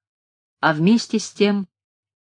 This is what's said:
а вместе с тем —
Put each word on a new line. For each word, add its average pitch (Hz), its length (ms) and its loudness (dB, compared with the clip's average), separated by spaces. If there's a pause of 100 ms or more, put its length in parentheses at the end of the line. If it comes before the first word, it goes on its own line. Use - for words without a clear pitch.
(600)
а 156 140 0
вместе 208 440 0
с - 140 -6
тем — 202 360 -2 (540)